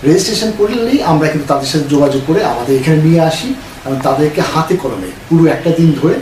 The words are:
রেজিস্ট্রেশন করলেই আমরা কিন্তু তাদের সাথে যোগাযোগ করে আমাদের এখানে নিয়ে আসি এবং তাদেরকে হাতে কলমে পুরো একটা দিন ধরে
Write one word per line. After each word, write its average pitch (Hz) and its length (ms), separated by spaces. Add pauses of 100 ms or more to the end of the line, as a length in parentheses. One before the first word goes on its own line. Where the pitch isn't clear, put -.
রেজিস্ট্রেশন 202 540
করলেই 233 440
আমরা 156 260
কিন্তু 151 200
তাদের 139 180
সাথে 147 180
যোগাযোগ 139 420
করে 165 180
আমাদের 131 360
এখানে 156 160
নিয়ে 160 240
আসি 233 340 (300)
এবং 135 180
তাদেরকে 147 380 (140)
হাতে 160 220
কলমে - 340 (180)
পুরো 165 220
একটা 143 200
দিন 165 220 (100)
ধরে 175 200